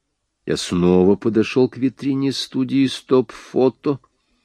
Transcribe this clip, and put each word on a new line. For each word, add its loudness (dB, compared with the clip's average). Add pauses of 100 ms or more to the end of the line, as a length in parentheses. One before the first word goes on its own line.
(460)
Я -2
снова 2
подошёл 0
к -12
витрине -4
студии -2
«Стоп-фото». -2 (440)